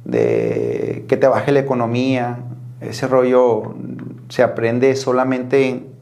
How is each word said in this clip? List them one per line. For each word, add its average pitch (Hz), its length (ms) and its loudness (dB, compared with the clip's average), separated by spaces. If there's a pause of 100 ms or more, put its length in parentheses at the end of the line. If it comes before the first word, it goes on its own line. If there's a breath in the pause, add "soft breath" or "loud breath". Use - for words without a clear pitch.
de 57 1040 -2
que 131 100 2
te 135 100 4
baje 117 240 2
la 143 80 4
economía, 123 800 -2 (400)
ese 117 280 -6
rollo 123 680 4 (540)
se - 140 2
aprende 120 520 2
solamente 127 920 0 (140)